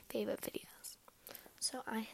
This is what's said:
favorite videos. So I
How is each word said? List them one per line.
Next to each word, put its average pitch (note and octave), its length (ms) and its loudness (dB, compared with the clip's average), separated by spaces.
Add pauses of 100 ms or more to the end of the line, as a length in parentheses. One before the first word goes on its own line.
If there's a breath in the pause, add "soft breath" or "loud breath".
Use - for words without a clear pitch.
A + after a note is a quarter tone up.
favorite G#3+ 320 4
videos. - 560 -4 (640 loud breath)
So - 260 2
I A3 280 4